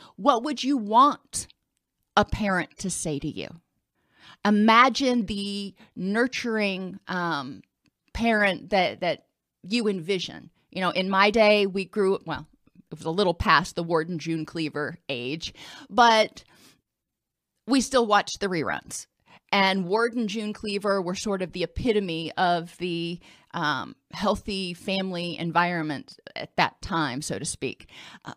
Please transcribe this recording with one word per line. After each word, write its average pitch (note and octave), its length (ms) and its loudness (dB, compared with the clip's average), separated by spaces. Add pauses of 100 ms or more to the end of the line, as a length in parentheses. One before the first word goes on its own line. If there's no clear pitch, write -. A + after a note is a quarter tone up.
(160)
What A3+ 280 2
would D4 180 -4
you C#4 140 0
want A#3 680 2 (720)
a G#3 80 6
parent F#3+ 540 -2
to F#3+ 120 -6
say D#3 280 -4
to D#3 100 -6
you? F2 200 -8 (960)
Imagine A3+ 800 4
the G3+ 480 -8 (220)
nurturing, G3+ 1040 -2 (100)
um, D3+ 540 -4 (500)
parent G#3 580 0
that, F3 300 2
that E3+ 260 -4 (360)
you G#3+ 260 0
envision. F#3 640 -4 (200)
You F#3 120 -6
know, F3+ 80 0
in F#3 180 -2
my G3 220 4
day, G#3 360 4
we F#3+ 200 -4
grew, G3 400 0
well, D3+ 200 -8 (440)
it D#3 80 -14
was D#3 80 -10
a D#3+ 40 0
little F3+ 220 2
past E3+ 440 2
the F3 60 -2
Ward E3+ 280 0
and E3+ 100 -6
June D#3+ 240 -4
Cleaver D3+ 540 -6 (100)
age, C3 460 -6 (340)
but A3 560 4 (1200)
we C4 140 4
still A#3+ 260 2
watched G3+ 340 2
the G3+ 80 -2
reruns. B2+ 580 -4 (460)
And F#3+ 340 2
Ward A3+ 280 0
and A#3 140 -2
June G#3 240 -6
Cleaver G3+ 480 -2
were F3+ 140 -4
sort G3 280 -4
of E3+ 100 -6
the F3+ 100 -6
epitome E3+ 680 -2
of F3 460 0
the, E3+ 420 -6 (340)
um, B2+ 400 -4 (180)
healthy F#3+ 600 -4
family F#3 640 -6
environment E3 800 -2 (160)
at - 220 -10
that - 260 0
time, D3+ 400 -4
so G2+ 160 -6
to B2 60 -8
speak. - 440 -8 (360)
Uh, - 120 -14